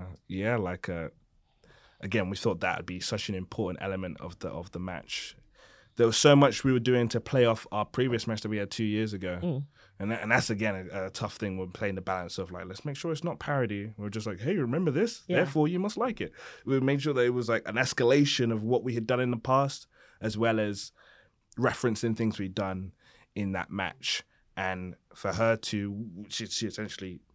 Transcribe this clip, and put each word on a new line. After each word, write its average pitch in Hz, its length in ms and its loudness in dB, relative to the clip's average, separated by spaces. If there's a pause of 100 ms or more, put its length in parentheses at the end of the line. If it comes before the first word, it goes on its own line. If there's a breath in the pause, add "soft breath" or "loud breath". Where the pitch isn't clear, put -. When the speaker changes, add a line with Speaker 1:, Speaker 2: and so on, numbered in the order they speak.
(280)
Speaker 1:
yeah, 98 280 0
like, 90 320 -4
uh, 85 200 -6 (920 soft breath)
again, 95 300 -2
we 98 60 -4
thought 95 240 -2
that 92 160 0
would - 100 -8
be 90 140 -8
such - 280 -4
an 104 60 -2
important 92 480 -4
element 95 380 -6
of 87 180 -12
the, 92 100 -8
of - 220 -10
the - 80 -10
match, - 560 -10 (640 soft breath)
there 117 100 6
was 113 100 4
so 147 180 10
much 139 300 8
we 135 80 6
were 123 80 4
doing 120 280 4
to 113 120 -2
play 127 240 4
off 113 260 2
our 104 140 -2
previous 123 420 0
match 110 160 -2
that 107 60 -6
we 107 80 -2
had 101 140 -2
two 117 140 -2
years 107 280 0
ago. 92 300 -6
Speaker 2:
Mm. 143 220 -2 (340 soft breath)
Speaker 1:
And 101 120 -4
tha-, 107 120 -4
and 107 80 0
that's, 120 200 4
again, 101 420 -2
a, 95 140 -6
a 95 40 -8
tough - 260 -6
thing 95 220 -4
when 92 120 -4
playing 98 260 -4
the 92 40 -6
balance 90 380 -4
of, 87 120 -6
like, 90 160 -10
"Let's 92 180 -12
make 143 120 -6
sure 165 160 -4
it's 151 120 -6
not 170 140 -4
parody." 110 580 -2
We're 104 120 -6
just 107 180 -6
like, 95 140 -8
"Hey, 160 160 -2
remember 151 340 2
this? 196 360 0
Speaker 2:
Yeah. 175 120 0
Speaker 1:
Therefore, 151 300 4
you 180 100 0
must 202 180 -2
like 233 240 -2
it." 85 120 -6 (320 loud breath)
We 135 160 2
made 139 220 2
sure 147 120 0
that 123 100 6
it 123 100 4
was, 120 140 0
like, 113 180 2
an 107 100 -4
escalation 127 760 4
of 107 100 -2
what 113 200 2
we 120 120 -2
had 113 120 -2
done 123 140 2
in 123 100 2
the 120 60 0
past, 135 500 0 (340 soft breath)
as 107 180 -4
well 113 200 4
as 104 340 -4 (640 soft breath)
referencing 117 580 0
things 113 220 0
we'd 95 160 -6
done 95 380 -4 (420 soft breath)
in 98 180 -2
that 92 180 -4
match. - 540 -4 (320)
And 92 400 -4 (180)
for 98 180 -4
her 113 240 2
to, 101 500 -4 (220)
she, - 180 -6
she 110 200 -4
essentially 95 540 -8 (140)